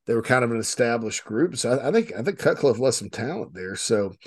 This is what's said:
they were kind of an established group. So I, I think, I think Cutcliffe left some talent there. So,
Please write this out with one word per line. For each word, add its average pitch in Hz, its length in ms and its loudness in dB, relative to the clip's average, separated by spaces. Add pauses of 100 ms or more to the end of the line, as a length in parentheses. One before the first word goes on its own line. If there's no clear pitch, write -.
they 117 80 0
were 113 80 2
kind 127 220 4
of 117 80 0
an 113 80 -2
established 117 640 0
group. 139 320 0
So 120 160 0
I, 131 160 0
I - 20 2
think, 226 260 0
I 110 60 -6
think 190 160 -2
Cutcliffe 127 400 2
left 127 180 2
some 104 140 -8
talent 139 420 -8
there. 92 220 -10
So, 101 380 0 (140)